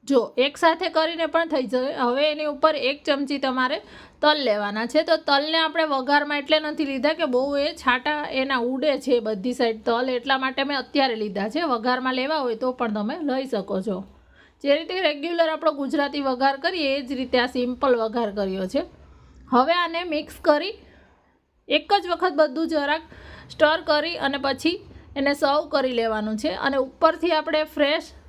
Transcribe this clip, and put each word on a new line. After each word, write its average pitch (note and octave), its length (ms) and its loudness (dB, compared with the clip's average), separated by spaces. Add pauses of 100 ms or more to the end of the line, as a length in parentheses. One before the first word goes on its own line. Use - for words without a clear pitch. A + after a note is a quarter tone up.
જો, A#3+ 340 2
એક C#4 200 0
સાથે E4 320 2
કરીને D#4+ 360 0
પણ E4 200 0
થઈ D4+ 180 -2
જાય. B3+ 300 -2
હવે C4+ 380 0
એની D4+ 140 -4
ઉપર D4+ 300 2
એક C#4 280 -2
ચમચી C#4 340 -2
તમારે C4 440 -2 (400)
તલ D4+ 160 4
લેવાના G#3+ 480 0
છે. D4+ 180 2
તો E4 140 2
તલને D4+ 400 2
આપણે D#4+ 260 0
વઘારમાં D4 540 0
એટલે D4+ 220 2
નથી D4+ 260 -4
લીધા C#4 280 0
કે E4 120 -2
બહુ C4+ 320 0
એ D4 160 0
છાંટા D4 580 -2
એના C4 260 -2
ઉડે C4 420 0
છે B3 200 2
બધી G#3+ 340 -4
સાઈડ A3+ 300 0
તલ, A#3+ 260 0
એટલા B3+ 280 0
માટે C4 260 -2
મેં C#4 140 -2
અત્યારે C4 380 0
લીધા G#3 340 -4
છે. C#4+ 120 -2
વઘારમાં B3+ 520 0
લેવા C4+ 220 -2
હોય B3+ 200 -2
તો B3+ 160 -2
પણ A#3+ 220 -2
તમે G#3+ 280 -4
લઈ C4+ 240 -2
શકો G3+ 360 -4
છો. F#3+ 220 -4 (600)
જે C#4+ 140 4
રીતે F4 240 -4
રેગ્યુલર D#4+ 480 0
આપણો D#4 220 0
ગુજરાતી C#4+ 500 -2
વઘાર C4+ 360 2
કરીએ C#4+ 400 0
એ C#4+ 40 -4
જ B3 100 -8
રીતે B3+ 280 0
આ B3 60 4
સિમ્પલ B3 500 0
વઘાર A3 360 -2
કર્યો G3 360 -4
છે. C#4 160 -2 (680)
હવે C4+ 240 4
આને E4+ 300 0
મિક્સ D#4 380 -6
કરી E4+ 320 2 (960)
એક D4+ 260 2 (100)
જ F4 40 -8
વખત F4 280 0
બધું D4+ 320 2
જરાક D#4 340 -2 (480)
સ્ટર D#4 320 2
કરી D#4+ 360 0
અને C#4 200 -2
પછી C4+ 420 -2 (360)
એને C#4 180 0
સર્વ D4 340 2
કરી C4+ 240 0
લેવાનું A3 460 -2
છે. D4 120 -2
અને C4+ 280 -2
ઉપરથી D#4+ 540 0
આપણે D#4 320 0
ફ્રેશ D4+ 480 -2 (180)